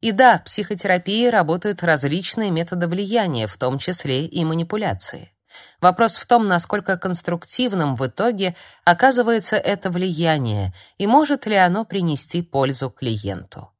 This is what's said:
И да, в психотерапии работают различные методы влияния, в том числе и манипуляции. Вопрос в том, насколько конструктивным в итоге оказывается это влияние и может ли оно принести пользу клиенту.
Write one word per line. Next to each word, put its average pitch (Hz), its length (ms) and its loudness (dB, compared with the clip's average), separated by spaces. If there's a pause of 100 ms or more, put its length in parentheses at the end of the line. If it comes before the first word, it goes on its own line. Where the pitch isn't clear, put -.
И 220 120 -2
да, 214 260 6
в - 60 -8
психотерапии 196 840 -2
работают 185 540 0
различные 170 680 0
методы 170 360 -2
влияния, 185 600 -2
в 101 100 -10
том 127 220 -2
числе 143 480 -4
и 170 180 -4
манипуляции. 165 880 -4 (480)
Вопрос 180 360 2
в - 100 -8
том, 233 220 4
насколько 190 500 0
конструктивным 180 960 -4
в 131 100 -2
итоге 190 480 -2 (300)
оказывается 226 720 4
это 202 340 -2
влияние 151 840 -2 (240)
и 202 80 -2
может 285 400 2
ли 214 100 0
оно 185 280 4
принести 170 580 -2
пользу 135 480 -2
клиенту. 101 880 -8